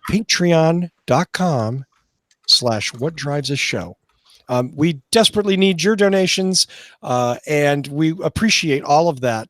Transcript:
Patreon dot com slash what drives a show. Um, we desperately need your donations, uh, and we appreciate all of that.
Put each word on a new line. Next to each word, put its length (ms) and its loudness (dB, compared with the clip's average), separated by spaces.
Patreon 800 2
dot 260 0
com 520 -2
slash 480 0
what 200 -6
drives 360 -6
a 60 -2
show. 400 -6
Um, 280 -2
we 240 0
desperately 460 2
need 260 2
your 140 2
donations, 720 2
uh, 340 -2
and 400 0
we 240 -2
appreciate 600 0
all 240 4
of 120 -2
that. 300 -2